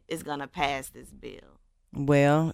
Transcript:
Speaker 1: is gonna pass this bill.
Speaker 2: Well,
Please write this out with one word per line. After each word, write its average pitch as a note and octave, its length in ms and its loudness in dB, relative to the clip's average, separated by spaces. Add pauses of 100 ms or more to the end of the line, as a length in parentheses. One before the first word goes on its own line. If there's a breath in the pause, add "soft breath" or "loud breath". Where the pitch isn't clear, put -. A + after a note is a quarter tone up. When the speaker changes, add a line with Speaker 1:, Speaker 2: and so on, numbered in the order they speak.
Speaker 1:
is E3 160 -8
gonna C#3+ 240 -8
pass C#3 420 -4
this B2+ 200 -20
bill. G#2+ 500 -20 (340)
Speaker 2:
Well, C#3+ 600 4